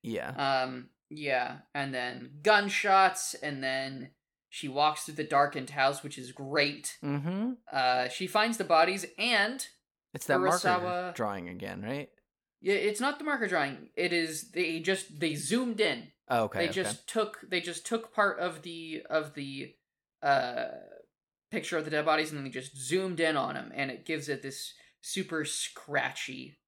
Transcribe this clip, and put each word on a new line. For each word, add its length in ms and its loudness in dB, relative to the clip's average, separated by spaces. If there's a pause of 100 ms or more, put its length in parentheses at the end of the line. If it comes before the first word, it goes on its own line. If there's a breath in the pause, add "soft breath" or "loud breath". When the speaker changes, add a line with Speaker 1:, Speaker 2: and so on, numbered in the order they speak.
Speaker 1:
Yeah. 260 -6
Speaker 2:
Um, 600 -2 (200)
yeah, 500 -4 (160)
and 180 -4
then 500 -8
gunshots, 920 4
and 280 -6
then 480 -4 (380)
she 200 -8
walks 340 2
through 120 -12
the 100 -4
darkened 460 2
house, 300 2
which 160 -12
is 140 -12
great. 720 -2
Speaker 1:
Mm-hmm. 500 -2 (180)
Speaker 2:
Uh, 360 2
she 200 -6
finds 300 2
the 60 -4
bodies, 420 4 (120)
and 480 0 (480)
Speaker 1:
It's 140 10
that 120 8
marker 280 6
Speaker 2:
Urasawa 480 4
Speaker 1:
drawing 340 0
again, 320 -8
right? 280 -4 (520)
Speaker 2:
Yeah, 140 2
it's 260 0
not 160 0
the 80 -10
marker 220 0
drawing. 480 0
It 180 0
is, 380 -2
they 280 -2
just, 400 -2
they 160 0
zoomed 460 -2
in. 300 0 (180)
Speaker 1:
Oh, 140 4
okay, 160 -2
Speaker 2:
They 60 2
Speaker 1:
okay. 80 -4
Speaker 2:
just 360 -4
took, 300 -2 (100)
they 100 0
just 260 -8
took 280 -6
part 260 2
of 220 -4
the, 480 -10
of 240 0
the, 400 -10 (480)
uh, 460 2 (840)
picture 260 -4
of 80 -2
the 60 -6
dead 140 0
bodies, 240 2
and 80 -8
then 80 -6
they 60 -8
just 260 -10
zoomed 420 -2
in 180 2
on 200 -2
'em, 180 -10
and 160 -2
it 140 -14
gives 240 -4
it 120 -4
this 320 -10 (280 soft breath)
super 440 -4
scratchy 1120 -6 (100)